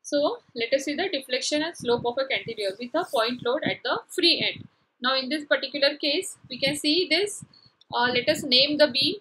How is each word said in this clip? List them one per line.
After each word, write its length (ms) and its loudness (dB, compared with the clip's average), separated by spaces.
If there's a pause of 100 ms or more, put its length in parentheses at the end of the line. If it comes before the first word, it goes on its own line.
So 380 0 (160)
let 180 -2
us 120 2
see 100 -4
the 140 -2
deflection 520 -2
and 160 -4
slope 300 0
of 120 -2
a 100 -2
cantilever 500 -4
with 160 -10
a 180 0
point 320 0
load 200 0
at 180 -2
the 240 -2
free 400 2
end. 220 -6 (340)
Now 160 2
in 100 -4
this 160 -2
particular 520 0
case, 420 -2 (100)
we 120 -10
can 160 0
see 340 2
this, 340 0 (480)
uh, 220 2
let 140 2
us 160 0
name 340 4
the 80 8
beam. 340 0